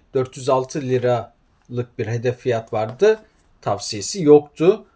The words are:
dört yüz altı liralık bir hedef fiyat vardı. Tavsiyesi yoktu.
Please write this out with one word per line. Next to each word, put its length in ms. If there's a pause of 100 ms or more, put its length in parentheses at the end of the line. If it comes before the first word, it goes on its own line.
(160)
dört 220
yüz 120
altı 320
liralık 1160
bir 80
hedef 320
fiyat 340
vardı. 460 (420)
Tavsiyesi 640
yoktu. 640 (120)